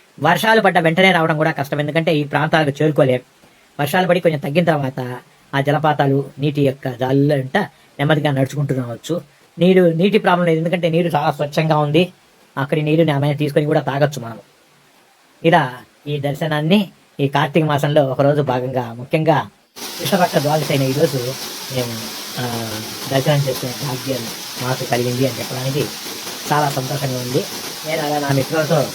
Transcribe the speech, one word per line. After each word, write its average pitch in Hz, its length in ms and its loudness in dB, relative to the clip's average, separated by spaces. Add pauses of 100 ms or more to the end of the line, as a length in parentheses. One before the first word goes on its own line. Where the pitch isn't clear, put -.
(200)
వర్షాలు 180 400 2
పడ్డ 185 180 4
వెంటనే 175 340 4
రావడం 160 240 2
కూడా 160 140 2
కష్టం, 143 300 -4
ఎందుకంటే 160 360 0
ఈ 147 80 0
ప్రాంతాలకు 147 580 0
చేరుకోలేం. 143 380 2 (600)
వర్షాలు 175 260 0
పడి 175 140 2
కొంచెం 160 180 0
తగ్గిన 151 260 0
తర్వాత 135 560 -2 (340)
ఆ 139 60 2
జలపాతాలు, 143 640 2 (140)
నీటి 143 240 0
యొక్క 135 260 0
జాలుల 135 460 2
వెంట 131 240 0 (400)
నెమ్మదిగా 147 320 2
నడుచుకుంటూ 135 440 0
రావచ్చు. 127 460 -6 (380)
నీరు, 180 260 6
నీటి 180 340 4
ప్రాబ్లం 180 280 2
లేదు, 160 120 4
ఎందుకంటే 170 320 0
నీరు 170 180 2
చాలా 147 220 0
స్వచ్ఛంగా 156 480 0
ఉంది. 151 340 2 (460)
అక్కడి 143 240 -2
నీరుని 151 300 4
ఆమె 143 220 0
తీసుకొని 147 320 0
కూడా 151 140 2
తాగొచ్చు 139 420 -2
మనం. 113 160 -12 (1040)
ఇలా 160 300 4 (320)
ఈ 147 140 -4
దర్శనాన్ని 156 680 0 (300)
ఈ 139 80 2
కార్తీక 139 360 2
మాసంలో 147 400 2
ఒకరోజు 143 380 2
భాగంగా, 127 500 -2
ముఖ్యంగా 143 560 0 (500)
కృష్ణపక్ష 180 380 0
ద్వాదశి 147 360 0
అయిన 139 100 0
ఈరోజు 139 340 0 (580)
మేము, 120 200 -4 (440)
ఆ, 117 300 -6 (440)
దర్శనం 139 240 2
చేసుకునే 135 360 -2 (140)
భాగ్యం 127 360 -6 (400)
మాకు 127 220 -4
కలిగింది 123 420 0
అని 113 120 -4
చెప్పడానికి 131 460 -4 (680)
చాలా 147 180 2
సంతోషంగా 131 480 -4
ఉంది. 127 260 -2 (420)
నేను 160 160 -4
అలా 147 160 -2
నా 143 100 -4
మిత్రులతో 147 520 2 (140)